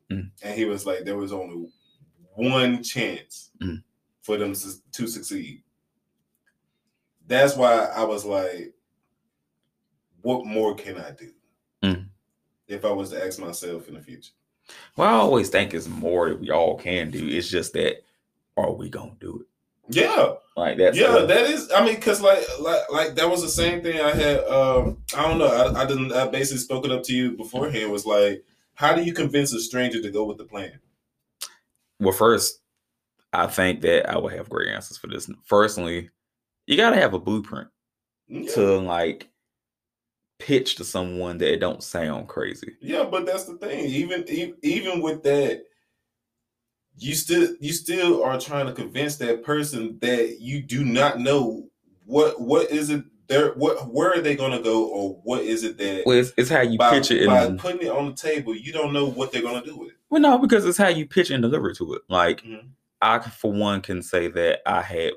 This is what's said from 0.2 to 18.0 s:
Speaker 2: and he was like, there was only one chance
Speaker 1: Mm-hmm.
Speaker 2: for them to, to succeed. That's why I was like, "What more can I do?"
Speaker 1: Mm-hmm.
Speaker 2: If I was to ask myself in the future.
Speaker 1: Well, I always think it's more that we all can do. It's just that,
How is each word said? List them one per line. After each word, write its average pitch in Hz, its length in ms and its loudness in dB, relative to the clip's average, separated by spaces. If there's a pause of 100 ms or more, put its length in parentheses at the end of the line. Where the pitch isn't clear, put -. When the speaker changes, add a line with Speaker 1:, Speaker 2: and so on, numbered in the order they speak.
Speaker 2:
and 104 160 -10
he 113 80 0
was 98 180 -4
like, 92 200 -6
there 101 120 -6
was 101 160 -8
only 87 380 -12 (640)
one 123 480 2
chance - 680 -8 (120)
Speaker 1:
Mm-hmm. 90 140 -6 (440)
Speaker 2:
for 107 160 -4
them 101 180 -4
to, - 380 -14
to 120 140 -6
succeed. - 560 -10 (1600)
That's 135 300 4
why 117 300 4
I 113 180 -2
was 104 200 -2
like, 92 500 -4 (1500)
"What 123 240 -2
more 107 280 0
can 92 240 -14
I - 140 -14
do?" - 200 -20 (500)
Speaker 1:
Mm-hmm. 95 200 0 (680)
Speaker 2:
If 101 160 -8
I 104 80 0
was 95 180 -6
to 87 140 -8
ask 92 160 -8
myself 85 480 -12
in 73 60 -18
the 80 80 -18
future. - 300 -20 (640)
Speaker 1:
Well, 196 120 2
I 226 40 4
always 139 360 4
think 95 260 0
it's 80 140 -8
more 85 400 0
that 76 120 -4
we - 100 -6
all 80 260 2
can 87 340 -4
do. 82 180 -6
It's 85 200 -2
just 85 260 -4
that, - 280 -2 (540)